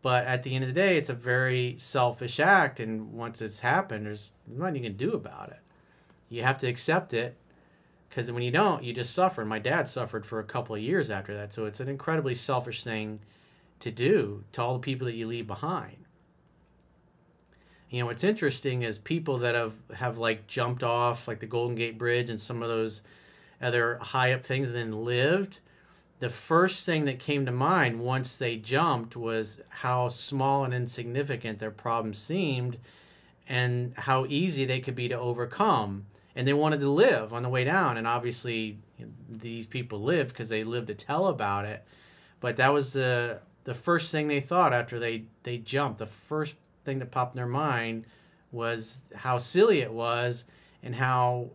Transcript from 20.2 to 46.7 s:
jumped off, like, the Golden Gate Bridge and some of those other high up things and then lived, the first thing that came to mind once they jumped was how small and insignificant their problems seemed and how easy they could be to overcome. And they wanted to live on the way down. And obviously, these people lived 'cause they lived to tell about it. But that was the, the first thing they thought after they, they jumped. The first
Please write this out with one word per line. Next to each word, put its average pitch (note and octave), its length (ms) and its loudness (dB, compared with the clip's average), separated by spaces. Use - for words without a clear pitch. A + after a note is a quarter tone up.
jumped B2 380 -2
off, A#2+ 420 2
like, G#2+ 140 -6
the A2+ 60 -8
Golden A#2+ 280 0
Gate A2+ 240 -4
Bridge A#2+ 320 2
and A2 100 -4
some A#2+ 220 -6
of A#2 60 -4
those A2+ 340 -2
other A#2+ 400 2
high B2+ 320 2
up B2+ 120 -2
things C3+ 240 -2
and A#2+ 80 -4
then A2+ 280 -4
lived, D3 540 2
the A#2+ 120 -2
first F3+ 560 2
thing D#3 180 2
that C3 140 0
came C#3+ 260 0
to B2+ 80 -2
mind C3 480 4
once B2+ 360 -2
they A#2 200 -2
jumped A#2+ 600 2
was A2+ 520 -2
how B2+ 400 0
small C3+ 560 0
and B2+ 80 -2
insignificant A#2+ 840 -4
their A2 120 -4
problems A2 480 -2
seemed C3 600 -2
and B2 500 0
how C3 300 2
easy C#3+ 380 0
they B2+ 160 -2
could B2 140 -6
be A#2+ 140 -2
to B2 100 -2
overcome. A#2+ 880 0
And B2+ 140 0
they C#3+ 60 4
wanted D3+ 260 4
to C#3 100 2
live C#3 420 6
on A#2+ 100 -4
the B2 60 -2
way B2+ 160 2
down. D3 320 2
And A2+ 100 -2
obviously, A#2 720 -2
these A2+ 380 -10
people A#2+ 340 -6
lived D3+ 340 0
'cause A2+ 140 -8
they A2 160 0
lived A2+ 220 -4
to G#2+ 80 -6
tell D#3 320 0
about G#2 400 0
it. - 180 -10
But A#2+ 160 0
that C3 160 8
was C#3 220 2
the, A#2+ 460 0
the B2+ 100 -8
first E3 360 2
thing D3+ 180 0
they C#3+ 120 2
thought E3 320 4
after A#2+ 260 0
they, A#2 260 -2
they A#2+ 160 -6
jumped. B2 400 -2
The A2 80 -6
first D3+ 480 -6